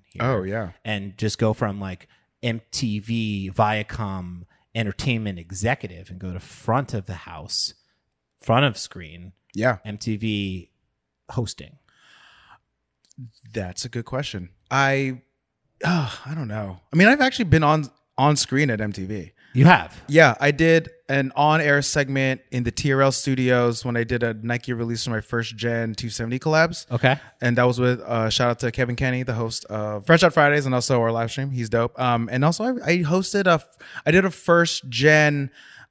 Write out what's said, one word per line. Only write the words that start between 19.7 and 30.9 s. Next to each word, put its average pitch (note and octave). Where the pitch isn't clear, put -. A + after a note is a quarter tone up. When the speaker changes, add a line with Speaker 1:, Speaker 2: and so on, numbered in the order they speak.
Speaker 2:
Yeah, C#3+
I C#3+
did E3
an C3+
on-air D3
segment C3+
in B2
the A#2
T C#3+
R C3+
L C3+
studios B2
when A#2+
I A#2
did A#2+
a A2+
Nike A#2
release A#2
for B2+
my A2
first A2+
Gen A#2
two A2+
seventy A#2
collabs. D#3+
Speaker 1:
Okay. B2+
Speaker 2:
And A#2+
that B2
was B2
with, B2
uh, A2+
shout B2
out A#2
to A#2
Kevin A#2+
Kenny, B2+
the A#2+
host A2+
of G#2+
Fresh E3+
Out D#3+
Fridays, D3
and C3
also B2